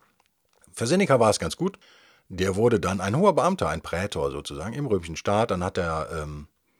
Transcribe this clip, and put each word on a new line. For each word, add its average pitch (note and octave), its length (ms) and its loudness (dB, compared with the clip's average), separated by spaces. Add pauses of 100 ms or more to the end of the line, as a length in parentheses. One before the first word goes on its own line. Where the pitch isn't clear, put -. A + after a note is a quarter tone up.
(760)
Für A#2 120 -4
Seneca D#3 320 4
war A2 120 6
es - 80 0
ganz - 180 -4
gut, F#3 220 -4 (500)
der F#2 280 -2
wurde A2+ 220 4
dann F#2 220 -2
ein G2+ 160 -2
hoher F#3+ 180 4
Beamter, D3+ 340 0
ein D#2 120 -4
Prätor D#2+ 500 -4
sozusagen D2 440 -8
im C#3+ 120 -6
römischen E2+ 300 -2
Staat. G#2+ 340 0
Dann F2+ 140 -2
hat F#2 140 -4
er, D#2+ 340 -4
ähm, D2+ 360 -10 (320)